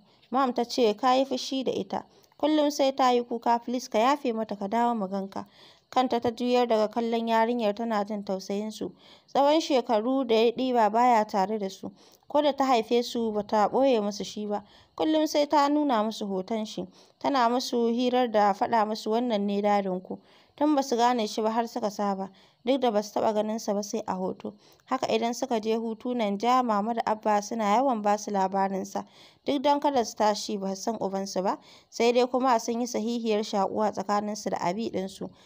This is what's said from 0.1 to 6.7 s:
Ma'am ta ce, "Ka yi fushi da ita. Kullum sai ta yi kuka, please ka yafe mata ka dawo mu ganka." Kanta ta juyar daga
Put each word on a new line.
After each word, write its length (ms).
Ma'am 240
ta 100
ce, 300
"Ka 200
yi 100
fushi 400
da 80
ita. 320
Kullum 320
sai 220
ta 180
yi 140
kuka, 400
please 240
ka 100
yafe 340
mata 220
ka 140
dawo 280
mu 120
ganka." 380
Kanta 320
ta 80
juyar 380
daga 200